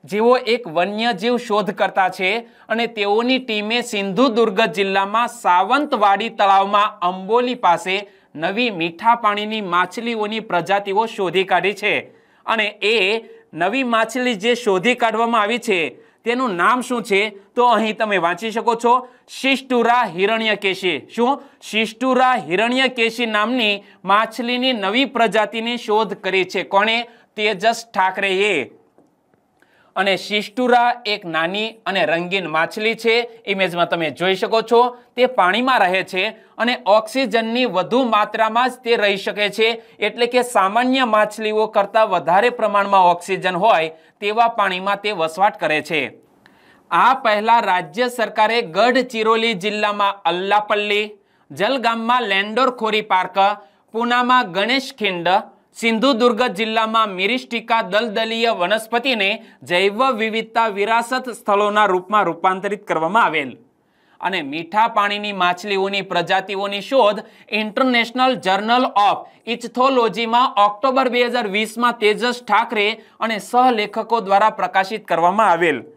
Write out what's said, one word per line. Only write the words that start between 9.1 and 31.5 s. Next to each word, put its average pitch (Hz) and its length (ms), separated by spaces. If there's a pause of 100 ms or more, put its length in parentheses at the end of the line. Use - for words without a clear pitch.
પાણીની 214 460
માછલીઓની 214 800
પ્રજાતિઓ 196 680
શોધી 190 380
કાઢી 185 300
છે. 196 200 (520)
અને 220 200 (160)
એ 214 140 (580)
નવી 190 280
માછલી 240 520
જે 220 200
શોધી 220 400
કાઢવામાં 233 480
આવી 220 160
છે 202 200 (460)
તેનું 240 320
નામ 214 240
શું 240 220
છે? 196 180 (340)
તો 247 120
અહીં 214 300
તમે 208 220
વાંચી 175 320
શકો 220 240
છો, 240 340 (200)
શિષ્ટુરા 247 760
હિરણ્યકેશી. 196 960 (160)
શું? 247 280 (180)
શિષ્ટુરા 254 720
હિરણ્યકેશી 233 920
નામની 214 580 (200)
માછલીની 240 680
નવી 214 320
પ્રજાતિની 226 720
શોધ 214 380
કરી 185 300
છે. 185 180
કોણે? 220 460 (280)
તેજસ 214 580
ઠાકરેએ. 190 760 (1200)
અને 190 200
શિષ્ટુરા 240 880
એક 208 180
નાની 180 500 (120)